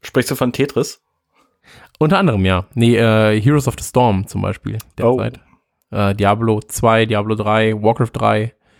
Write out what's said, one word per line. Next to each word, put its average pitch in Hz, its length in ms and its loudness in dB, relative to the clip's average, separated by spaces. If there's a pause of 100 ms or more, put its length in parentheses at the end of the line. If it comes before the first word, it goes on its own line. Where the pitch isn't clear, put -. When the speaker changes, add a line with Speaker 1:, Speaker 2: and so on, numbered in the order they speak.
Speaker 1:
Sprichst - 300 -4
du 135 40 -4
von 123 180 -4
Tetris? - 500 -4 (960)
Speaker 2:
Unter 156 180 2
anderem, 117 280 0
ja. 92 200 0 (100)
Nee, 117 200 4
äh, 110 460 2
Heroes 139 260 2
of 123 100 -4
the - 60 -12
Storm 113 420 0
zum 98 160 -8
Beispiel 98 360 -8 (240)
Speaker 1:
Oh. 123 180 2
Speaker 2:
derzeit. 117 220 -8 (500)
Äh, 101 240 -2
Diablo 107 460 0
zwei, 113 440 2
Diablo 107 300 -2
drei, 110 380 0
Warcraft 110 400 0
drei. 110 400 0 (260)